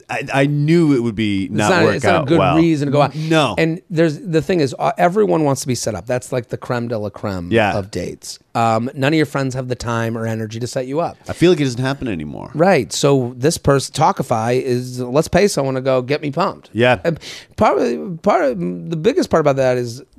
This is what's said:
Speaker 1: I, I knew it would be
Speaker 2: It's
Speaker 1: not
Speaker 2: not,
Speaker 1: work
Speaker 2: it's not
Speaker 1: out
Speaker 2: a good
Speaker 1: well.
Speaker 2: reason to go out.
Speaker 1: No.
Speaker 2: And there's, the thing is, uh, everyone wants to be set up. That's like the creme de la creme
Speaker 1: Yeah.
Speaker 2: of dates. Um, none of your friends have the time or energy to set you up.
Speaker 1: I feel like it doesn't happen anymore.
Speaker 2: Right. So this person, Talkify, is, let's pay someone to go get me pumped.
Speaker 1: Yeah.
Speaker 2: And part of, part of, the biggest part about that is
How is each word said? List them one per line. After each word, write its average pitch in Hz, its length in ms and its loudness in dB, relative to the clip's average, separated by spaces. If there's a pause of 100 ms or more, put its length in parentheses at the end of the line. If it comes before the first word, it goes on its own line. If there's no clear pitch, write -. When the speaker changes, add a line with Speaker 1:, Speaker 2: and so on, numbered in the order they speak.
Speaker 1:
I, 120 240 -6
I 139 140 4
knew 147 480 4
it 123 40 2
would 117 160 -2
be 101 300 0
Speaker 2:
It's - 80 -8
Speaker 1:
not 107 160 2
Speaker 2:
not, 180 140 4
Speaker 1:
work 107 120 2
Speaker 2:
it's 135 100 -4
not 101 100 2
Speaker 1:
out - 80 0
Speaker 2:
a - 20 -4
good 160 140 2
Speaker 1:
well. - 180 4
Speaker 2:
reason 160 300 2
to 135 40 -2
go 139 100 4
out. 139 140 0
Speaker 1:
No. 156 420 0
Speaker 2:
And 165 320 0
there's, 160 300 2
the 160 220 0
thing 180 180 0
is, 135 200 0
uh, 147 180 0
everyone 180 480 2
wants 135 160 0
to - 60 -6
be 123 80 0
set 113 200 -4
up. 90 120 -10
That's 123 260 -4
like 127 160 -4
the 120 80 -6
creme 120 320 -4
de 117 80 -4
la 104 120 -4
creme 92 420 -6
Speaker 1:
Yeah. 107 260 2
Speaker 2:
of 98 140 -6
dates. - 480 -10 (140)
Um, 117 400 0
none 139 180 0
of 160 60 2
your 151 80 2
friends 135 300 -4
have 131 120 -6
the 127 80 -4
time 117 420 -4
or 113 80 -4
energy 110 360 -6
to 123 60 -6
set 131 200 -6
you 143 140 -2
up. 156 160 -6 (100)
Speaker 1:
I 92 60 -8
feel 170 180 4
like 160 80 2
it 147 60 2
doesn't 123 160 -2
happen 135 260 -4
anymore. 76 460 -8
Speaker 2:
Right. 160 400 2
So 131 420 2
this 135 220 0
person, - 360 0
Talkify, 127 680 0
is, 127 400 -4
let's 127 260 0
pay 196 220 4
someone 135 260 -2
to 131 60 -2
go 131 200 2
get 127 200 -4
me 147 100 -4
pumped. 170 400 -4
Speaker 1:
Yeah. 117 320 2
Speaker 2:
And 165 160 -2 (380)
part 294 220 4
of, 226 420 -4
part 302 240 2
of, 240 140 -2
the 170 360 -6
biggest 226 340 0
part 165 120 4
about 143 160 2
that 127 200 2
is 123 240 -6 (180)